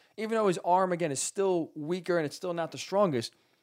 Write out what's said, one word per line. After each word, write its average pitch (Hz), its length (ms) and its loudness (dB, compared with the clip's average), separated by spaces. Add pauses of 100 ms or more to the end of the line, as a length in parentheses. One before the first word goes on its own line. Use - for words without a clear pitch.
(180)
even 220 180 -4
though 220 120 2
his 175 180 2
arm, 180 260 4
again, 170 200 0
is 131 100 -4
still 185 520 0
weaker 170 440 -2
and 156 80 2
it's 143 100 -6
still 175 180 -6
not 165 200 -4
the 139 40 -12
strongest, 180 560 0 (300)